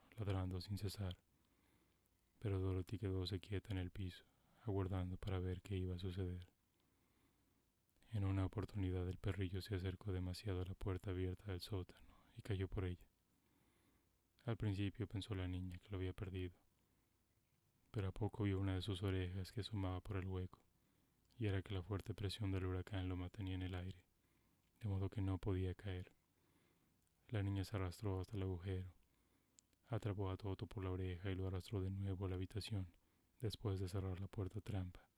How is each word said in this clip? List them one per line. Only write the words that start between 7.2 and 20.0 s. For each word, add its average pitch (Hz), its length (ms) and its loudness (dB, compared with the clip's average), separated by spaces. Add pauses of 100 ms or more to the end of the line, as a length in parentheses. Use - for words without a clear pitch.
En 104 120 2
una 95 220 4
oportunidad 92 600 0
el 92 120 -2
perrillo 95 420 0
se 101 140 -2
acercó 92 360 0
demasiado 92 520 0
a - 20 0
la 95 100 -4
puerta 95 360 -2
abierta 92 420 0
del 90 80 -2
sótano - 400 -4 (360)
y 113 60 -12
cayó 95 240 2
por 92 200 0
ella. 90 200 -4 (1400)
Al 113 100 0
principio 101 500 0
pensó 98 280 -2
la 92 120 0
niña 90 320 -2
que - 120 -18
lo 101 80 -2
había 92 160 0
perdido, 90 400 -4 (1400)
pero 95 180 0
a 92 40 -2
poco 104 320 0
vio 98 140 4
una 95 160 4
de 92 80 2
sus 95 200 0
orejas 95 500 0
que - 80 -2
asomaba 92 400 0